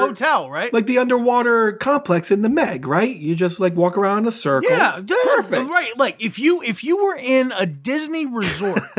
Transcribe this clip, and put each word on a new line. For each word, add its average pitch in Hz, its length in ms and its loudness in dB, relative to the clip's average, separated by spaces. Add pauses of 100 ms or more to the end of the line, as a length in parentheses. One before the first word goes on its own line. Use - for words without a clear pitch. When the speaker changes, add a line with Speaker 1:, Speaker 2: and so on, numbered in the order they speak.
Speaker 1:
hotel, 214 420 0
right? 196 240 -4
Speaker 2:
like 226 140 2
the 247 100 2
underwater 240 760 2
complex 262 580 0
in 202 100 2
the 220 80 2
Meg, 208 380 0
right? 208 280 0
You 156 200 -4
just, 175 240 -2
like, 180 160 0
walk 175 200 2
around 202 280 0
in 233 40 0
a 226 40 0
circle. 151 400 0
Speaker 1:
Yeah, 370 280 2
dude, 269 240 -2
Speaker 2:
Perfect. 427 460 0
Speaker 1:
right. 302 300 -2
Like, 233 200 2
if 220 200 -6
you, 330 240 2
if 226 200 -4
you 339 140 0
were 392 180 0
in 254 400 0
a 190 120 0
Disney 302 580 -4
resort, 190 560 -2 (180)